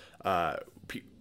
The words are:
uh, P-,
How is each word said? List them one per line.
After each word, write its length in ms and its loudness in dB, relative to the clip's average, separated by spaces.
uh, 320 4
P-, 160 -8